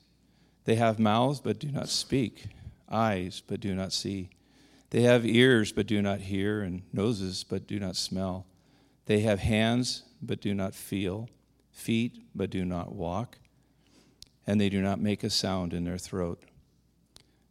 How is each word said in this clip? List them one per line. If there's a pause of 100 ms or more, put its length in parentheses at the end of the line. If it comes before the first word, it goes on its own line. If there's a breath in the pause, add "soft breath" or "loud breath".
(640 soft breath)
They
have
mouths
but
do
not
speak, (400 loud breath)
eyes
but
do
not
see. (600 soft breath)
They
have
ears
but
do
not
hear,
and (100)
noses
but
do
not
smell. (600 soft breath)
They
have
hands (180)
but
do
not
feel, (440)
feet (140)
but
do
not
walk, (1080 soft breath)
and
they
do
not
make
a
sound
in
their
throat. (1080 soft breath)